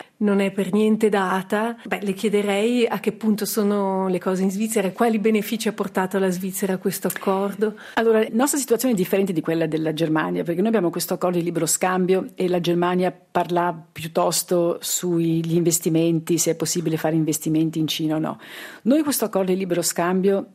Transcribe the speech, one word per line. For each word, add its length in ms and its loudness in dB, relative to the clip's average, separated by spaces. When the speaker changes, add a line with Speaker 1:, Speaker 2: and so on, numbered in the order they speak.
Speaker 1:
non 200 2
è 140 2
per 200 -2
niente 360 4
data. 760 0
Beh, 160 -4
le 120 -2
chiederei 760 2
a 140 -4
che 100 -2
punto 340 0
sono 640 0
le 140 0
cose 240 0
in 80 2
Svizzera, 400 -2
quali 260 2
benefici 480 0
ha 60 0
portato 440 -2
alla 140 2
Svizzera 460 -4
questo 320 -4
accordo? 640 -2
Speaker 2:
Allora, 260 4
la 100 0
nostra 260 0
situazione 380 2
è 20 2
differente 360 0
di 80 0
quella 260 0
della 280 -2
Germania, 500 0
perché 160 -2
noi 80 2
abbiamo 220 2
questo 240 -4
accordo 240 0
di 40 0
libero 240 -2
scambio 720 0
e 100 -2
la 140 0
Germania 500 2
parla 680 -2
piuttosto 880 0
sugli 760 0
investimenti, 800 2
se 140 0
è 20 0
possibile 420 -2
fare 200 0
investimenti 640 0
in 80 0
Cina 260 -2
o 60 -2
no. 180 -6
Noi 200 4
questo 220 0
accordo 260 0
di 80 2
libero 240 -2
scambio 720 0